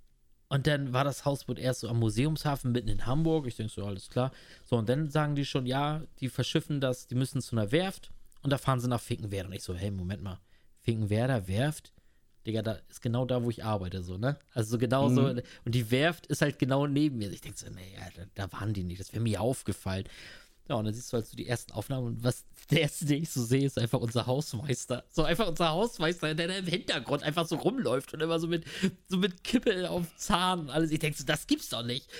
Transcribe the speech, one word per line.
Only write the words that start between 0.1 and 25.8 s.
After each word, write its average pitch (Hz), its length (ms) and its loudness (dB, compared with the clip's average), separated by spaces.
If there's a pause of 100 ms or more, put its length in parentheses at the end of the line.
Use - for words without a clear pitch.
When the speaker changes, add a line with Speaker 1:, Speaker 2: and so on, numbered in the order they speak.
Speaker 1:
und 139 180 2
dann 139 260 2
war 127 120 4
das 139 200 -4
Hausboot 139 340 -2
erst 127 220 0
so 113 80 -4
am 120 100 0
Museumshafen 131 720 2
mitten 117 160 0
in 104 180 2
Hamburg. 156 400 4
Ich 113 100 -6
denk 110 140 -4
so, 101 140 -8
alles 101 240 -6
klar. 127 220 0 (340)
So, - 120 2
und 110 120 2
dann 147 220 2
sagen 147 240 2
die 143 100 0
schon, 131 220 -2
ja, 147 360 0 (180)
die 127 80 -2
verschiffen 143 520 0
das, 127 280 -2
die 120 80 -2
müssen 131 260 0
zu - 140 -4
einer 107 160 0
Werft 185 400 0 (300)
und 135 100 -2
da 139 60 2
fahren 131 220 2
sie 120 80 0
nach 120 120 2
Finkenwerder. 98 480 -4
Und 95 60 -8
ich 98 100 -8
so, 92 100 -6
hey, 92 160 -4
Moment 92 320 -4
mal, 92 160 -8 (440)
Finkenwerder, 110 680 2
Werft? 127 440 0 (540)
Digga, 110 140 0
da 107 180 -2 (120)
ist - 100 -18
genau 120 240 0
da, 123 180 0
wo 120 80 0
ich - 140 -4
arbeite, 95 400 -2
so, 92 140 -6
ne? 131 200 0 (140)
Also 113 200 -2
so 120 60 2
genau 127 300 4
so. 127 140 6
Speaker 2:
Mhm. 127 180 2 (240)
Speaker 1:
Und 120 100 0
die 117 160 2
Werft 147 360 2
ist - 160 0
halt 143 160 2
genau 139 280 4
neben 143 300 2
mir. 101 160 -4
Ich 92 80 -10
denk - 180 -12
so, - 120 -12
nee, 95 260 -14
ja, 98 180 -12
da, 95 340 -8
da - 40 -18
waren 107 220 -2
die 95 100 -2
nicht. 87 160 -6
Das - 140 -12
wär 110 80 -2
mir 113 180 2
aufgefallen. 101 640 -2 (640)
Ja, 143 80 -2
und 110 80 0
dann 107 80 0
siehst 120 200 -10
du 123 40 2
halt 113 100 -2
so - 120 -16
die - 80 -8
ersten - 260 -4
Aufnahmen 127 340 -4
und 113 180 -4
was, 123 200 0 (260)
der 160 120 6
erste, 147 240 -2
den 143 160 4
ich 160 80 -4
so 131 120 0
sehe, 131 220 4
ist 139 140 0
einfach 120 220 2
unser 117 260 0
Hausmeister. 127 840 -2
So 165 140 4
einfach 170 240 2
unser 165 220 2
Hausmeister, 165 640 0